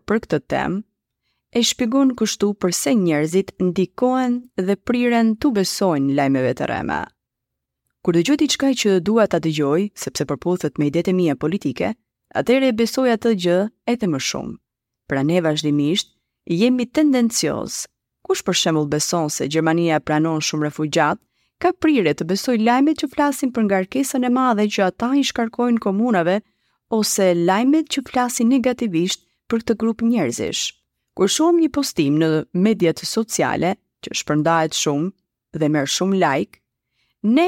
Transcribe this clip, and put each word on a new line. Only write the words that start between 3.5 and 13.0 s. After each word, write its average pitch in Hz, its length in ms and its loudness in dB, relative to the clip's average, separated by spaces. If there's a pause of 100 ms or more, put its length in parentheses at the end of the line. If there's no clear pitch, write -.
ndikohen 247 800 0 (180)
dhe 185 180 0
priren 240 600 0
tu 285 180 0
besojnë 165 640 0
lajmeve 135 400 2
të - 120 -4
rreme. 78 320 -4 (1000)
Kur 170 160 2
dëgjoj 247 220 2
diçka 277 320 0 (100)
që 196 220 2
dua 214 240 2
ta 180 160 0
dëgjoj, 156 500 0
sepse - 320 -6
përputhet 151 540 -4
me 147 100 2
idetë 165 220 0
e 185 60 2
mia 165 180 2
politike, 160 560 -4 (420)
atëherë 262 380 2
e 214 80 -4
besoj 247 340 0